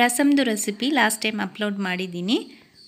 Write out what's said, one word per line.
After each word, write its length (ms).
ರಸಮ್ದು 420
ರೆಸಿಪಿ 560
ಲಾಸ್ಟ್ 240
ಟೈಮ್ 240
ಅಪ್ಲೋಡ್ 320
ಮಾಡಿದ್ದೀನಿ, 600